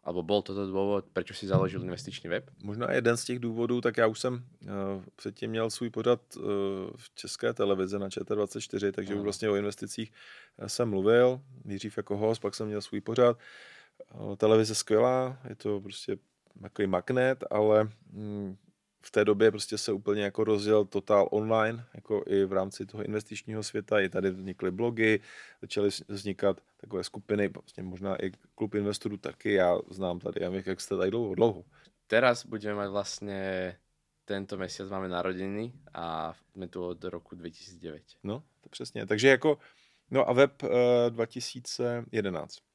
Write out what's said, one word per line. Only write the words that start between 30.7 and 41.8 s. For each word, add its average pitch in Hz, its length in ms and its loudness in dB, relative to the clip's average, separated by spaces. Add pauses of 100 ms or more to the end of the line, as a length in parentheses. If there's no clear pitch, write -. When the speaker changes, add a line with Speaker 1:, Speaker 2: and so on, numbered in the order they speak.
Speaker 2:
jste - 160 -4
tady 92 140 2
dlouho, 110 240 -2
dlouho. 104 300 2 (420)
Speaker 1:
Teraz 120 400 4
budeme 104 280 -6
mať 101 160 -4
vlastne, 101 480 -6 (880)
tento 98 320 -6
mesiac 95 320 -8
máme 95 180 -4
narodeniny 95 640 -4 (220)
a 82 400 -6 (180)
sme 95 160 -12
tu 92 180 -10
od 87 180 -8
roku 87 340 -12
dvě 85 120 -12
tisíce 87 320 -20
devět. 78 200 -12 (200)
Speaker 2:
No, 117 200 -6 (180)
to - 80 -20
přesně, 110 380 -10
takže 107 220 6
jako, 143 300 6 (520)
no 131 180 2
a - 40 2
web, 139 300 6
eh, 123 480 4
dva 113 160 -2
tisíce 120 840 -6